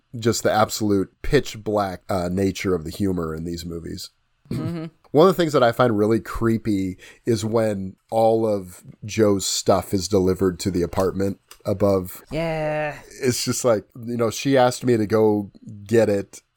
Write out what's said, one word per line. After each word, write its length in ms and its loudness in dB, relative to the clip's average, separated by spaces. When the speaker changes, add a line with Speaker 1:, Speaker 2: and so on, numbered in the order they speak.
Speaker 1:
just 240 0
the 80 2
absolute 600 0
pitch 420 -2
black, 460 -2
uh, 220 -2
nature 440 -2
of 80 -4
the 80 -10
humor 420 -2
in 120 -8
these 200 -8
movies. 440 -12
Speaker 2:
Mm-hmm. 340 -6
Speaker 1:
One 180 8
of 60 2
the 60 0
things 120 0
that 100 4
I 80 4
find 260 2
really 220 4
creepy 760 -2
is 200 0
when 500 -2
all 340 4
of 380 -4
Joe's 400 2
stuff 480 0
is 160 -2
delivered 500 2
to 100 -2
the 140 0
apartment 560 -2
above. 560 0
Speaker 2:
Yeah. 680 -4
Speaker 1:
It's 240 -2
just 180 -4
like, 220 2
you 140 -6
know, 120 0
"She 280 0
asked 260 2
me 140 2
to 100 0
go 440 2
get 220 4
it, 320 -4